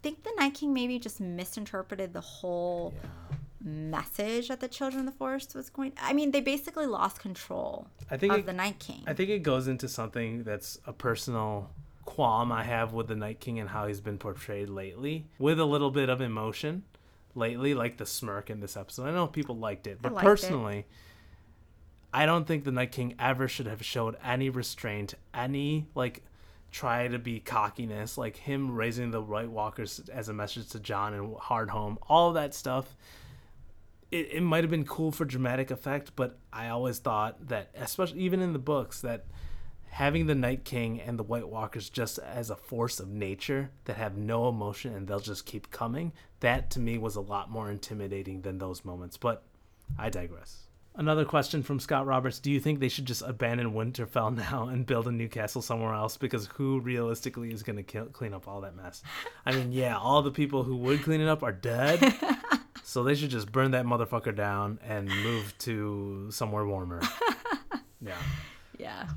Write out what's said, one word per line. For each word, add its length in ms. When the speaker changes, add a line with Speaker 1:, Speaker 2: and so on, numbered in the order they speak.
Speaker 1:
think 220
the 140
Night 160
King 180
maybe 260
just 220
misinterpreted 920
the 80
whole 800
Speaker 2:
Yeah. 340
Speaker 1:
message 880
that 120
the 80
Children 380
of 60
the 60
Forest 360
was 140
going, 320
I 140
mean, 160
they 100
basically 460
lost 340
control 680
Speaker 2:
I 60
think 160
Speaker 1:
of 80
Speaker 2:
it, 60
Speaker 1:
the 80
Night 240
King. 280
Speaker 2:
I 60
think 160
it 120
goes 280
into 200
something 560
that's 420
a 80
personal 760
qualm 440
I 140
have 300
with 140
the 80
Night 240
King 200
and 80
how 180
he's 140
been 160
portrayed 540
lately, 560
with 220
a 60
little 240
bit 180
of 140
emotion 600
lately, 400
like 240
the 80
smirk 420
in 120
this 180
episode. 280
I 60
know 140
people 320
liked 280
it, 140
Speaker 1:
I 20
Speaker 2:
but 120
Speaker 1:
liked 100
it. 40
Speaker 2:
personally, 580
I 140
don't 200
think 180
the 80
Night 200
King 260
ever 280
should 200
have 180
showed 400
any 260
restraint, 640
any, 640
like, 280
try 360
to 100
be 220
cockiness, 760
like 180
him 380
raising 360
the 100
White 300
Walkers 500
as 160
a 40
message 380
to 100
Jon 340
and 220
Hardhome, 600
all 240
that 220
stuff. 420
It, 240
it 80
might 220
have 60
been 140
cool 280
for 120
dramatic 460
effect, 460
but 220
I 160
always 300
thought 500
that, 280
especially 440
even 200
in 120
the 60
books, 440
that 240
having 360
the 80
Night 300
King 360
and 180
the 60
White 240
Walkers 420
just 280
as 320
a 60
force 420
of 100
nature 600
that 120
have 200
no 320
emotion 460
and 120
they'll 140
just 260
keep 240
coming, 420
that 320
to 80
me 180
was 180
a 40
lot 300
more 200
intimidating 720
than 160
those 260
moments. 320
But 280
I 120
digress. 560
Another 280
question 380
from 160
Scott 260
Roberts. 360
"Do 100
you 80
think 220
they 80
should 180
just 160
abandon 520
Winterfell 640
<laughs> 140
now 180
and 160
build 220
a 60
new 160
castle 340
somewhere 320
else? 220
Because 300
who 240
realistically 720
is 100
gonna 220
kill, 220
clean 280
up 140
all 140
that 120
mess?" 260
I 60
mean, 180
yeah, 260
all 240
the 120
people 320
who 140
would 260
clean 160
it 80
up 160
are 80
dead. 680
Speaker 1:
<laughs> 40
Speaker 2:
So 220
they 100
should 160
just 220
burn 180
that 160
motherfucker 480
down 500
and 220
move 520
to 760
somewhere 340
warmer. 340
Speaker 1:
<laughs> 520
Speaker 2:
Yeah. 120
Speaker 1:
Yeah. 380